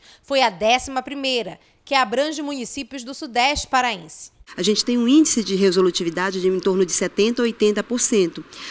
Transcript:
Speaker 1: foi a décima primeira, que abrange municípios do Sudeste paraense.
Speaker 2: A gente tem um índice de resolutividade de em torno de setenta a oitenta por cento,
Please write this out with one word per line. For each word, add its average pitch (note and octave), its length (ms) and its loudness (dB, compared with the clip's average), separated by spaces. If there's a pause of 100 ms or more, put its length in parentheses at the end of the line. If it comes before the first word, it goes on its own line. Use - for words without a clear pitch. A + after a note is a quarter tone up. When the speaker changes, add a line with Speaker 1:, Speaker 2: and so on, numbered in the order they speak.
(240)
Speaker 1:
foi C4+ 180 0
a A#3+ 80 4
décima A#3+ 520 -2
primeira, B3+ 580 -4 (240)
que - 100 -6
abrange C4+ 480 0
municípios C4+ 600 -8
do B3+ 100 -14
Sudeste C4 540 -2
paraense. A3+ 640 -4 (240)
Speaker 2:
A F3+ 80 -4
gente G#3 220 0
tem A#3+ 120 0
um A#3 80 2
índice C#4 380 4
de F#3+ 140 -2
resolutividade F#3 840 2
de F#3 80 0
em F#3+ 140 0
torno F#3+ 240 2
de F3 80 -6
setenta G#3+ 480 0
a - 20 2
oitenta G#3 400 0
por A#3+ 160 -4
cento, F3 420 0 (300)